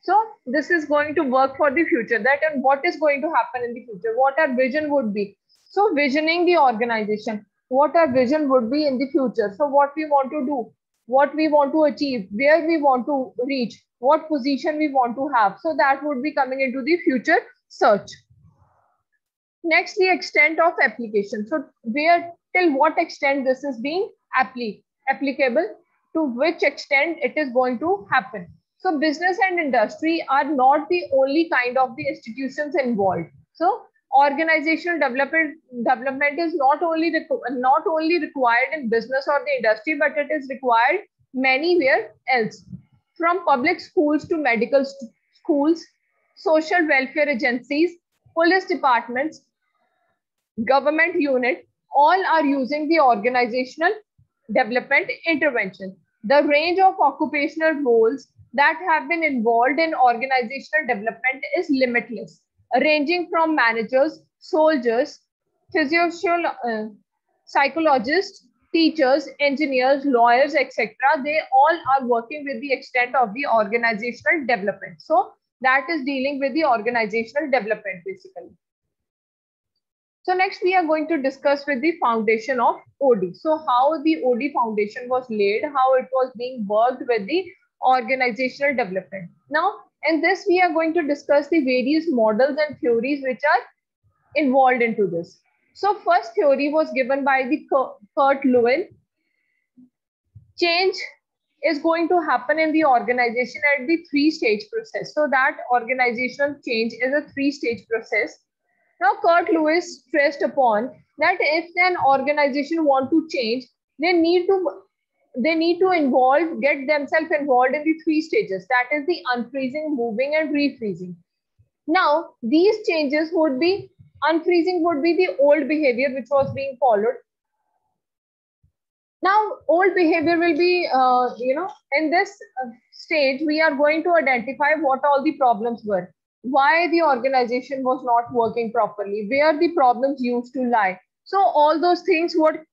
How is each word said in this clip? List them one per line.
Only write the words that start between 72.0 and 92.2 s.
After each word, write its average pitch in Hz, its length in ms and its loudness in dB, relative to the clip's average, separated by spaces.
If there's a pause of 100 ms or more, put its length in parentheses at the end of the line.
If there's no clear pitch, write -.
working 240 380 -4
with 269 160 -8
the 277 120 -4
extent 247 420 -4
of 240 200 0
the 277 120 -6
organizational 233 1000 -2
development. 190 540 -4
So 359 320 0 (280)
that 262 280 2
is 320 160 -4
dealing 277 360 -4
with 269 140 -2
the 320 100 0
organizational 233 840 -2
development, 202 540 -4
basically. 185 460 -16 (1700)
So 370 100 0
next 381 280 -2
we 370 120 0
are 359 100 4
going 311 240 0
to 320 140 -2
discuss 277 440 -2
with 277 140 -2
the 330 200 0
foundation 226 580 0
of 277 180 2 (240)
O 262 140 4
D. 185 180 -4
So 311 340 -2
how 277 360 2
the 320 220 0
O 247 120 2
D 277 160 -4
foundation 220 560 -4
was 254 220 -2
laid, 208 320 0
how 269 320 2
it 262 180 0
was 262 240 0
being 240 300 -10
worked 233 400 0
with 226 220 -2
the 349 160 -2 (360)
organizational 254 920 0
development. 190 560 -6 (200)
Now, 330 220 -2 (360)
in 311 120 0
this, 359 280 0
we 359 120 4
are 349 120 2
going 320 220 -2
to 339 80 0
discuss 285 460 0
the 339 120 2
various 262 480 0
models 247 580 2